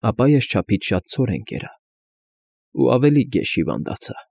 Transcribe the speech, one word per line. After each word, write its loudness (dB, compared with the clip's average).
Ապա 2
ես 4
չափից 0
շատ -2
ցոր 0
ընկերա -8
ու 2
ավելի 4
գեշ -4
հիվանդացա։ -4